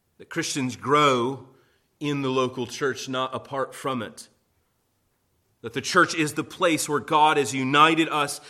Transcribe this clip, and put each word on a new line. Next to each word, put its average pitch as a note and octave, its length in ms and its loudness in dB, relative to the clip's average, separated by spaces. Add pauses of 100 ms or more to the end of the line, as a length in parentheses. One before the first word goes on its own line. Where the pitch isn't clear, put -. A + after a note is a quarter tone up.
(160)
that - 140 -20
Christians C3 460 -4
grow C3 720 2 (540)
in C#3+ 220 -4
the C3 80 -2
local B2+ 360 -2
church, C3 400 -4
not C3 280 -4
apart C3 400 -6
from C3 280 -4
it. - 260 -12 (1300)
That A#2 140 -12
the C3+ 80 -4
church - 320 4
is D3+ 180 0
the D#3 100 -4
place E3+ 460 0
where D3 120 -2
God D3+ 360 4
has C3 180 0
united D3 540 4
us C#3+ 400 -2